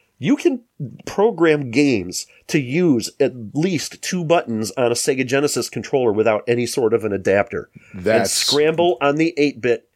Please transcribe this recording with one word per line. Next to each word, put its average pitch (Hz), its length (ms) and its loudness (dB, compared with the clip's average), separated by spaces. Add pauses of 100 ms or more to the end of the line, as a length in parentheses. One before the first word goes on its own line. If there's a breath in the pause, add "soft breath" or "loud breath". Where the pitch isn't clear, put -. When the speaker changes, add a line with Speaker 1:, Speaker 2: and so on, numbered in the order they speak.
(220 soft breath)
Speaker 1:
you 220 140 2
can 277 260 -2 (440)
program 160 640 0
games 113 560 0 (200 soft breath)
to - 140 -2
use 135 580 2
at 131 140 2 (220)
least 160 480 -2
two 180 200 -4
buttons 113 500 0
on 127 200 0
a - 20 0
Sega 131 320 -2
Genesis 139 440 -2
controller 123 420 0
without 107 340 2
any 120 200 0
sort 117 260 0
of 110 120 0
an 104 100 -2
adapter. 98 560 0 (240 loud breath)
Speaker 2:
That's 101 260 0
Speaker 1:
And 98 100 -2
Scramble 165 720 0
on 143 160 2
the 165 220 0
eight-bit, 123 580 0